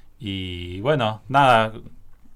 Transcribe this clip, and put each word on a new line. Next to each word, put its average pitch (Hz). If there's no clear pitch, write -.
y 90
bueno, 113
nada, 123